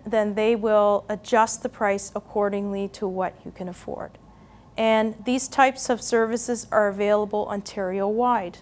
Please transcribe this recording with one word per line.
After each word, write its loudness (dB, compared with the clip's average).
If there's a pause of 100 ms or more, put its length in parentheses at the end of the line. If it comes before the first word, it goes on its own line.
then 0
they 2
will 4
adjust 0
the -4
price -2
accordingly -2
to -6
what -4
you -14
can -12
afford. -12 (600)
And 2 (100)
these 0
types 2
of 0
services 0
are 4
available 0
Ontario-wide. -2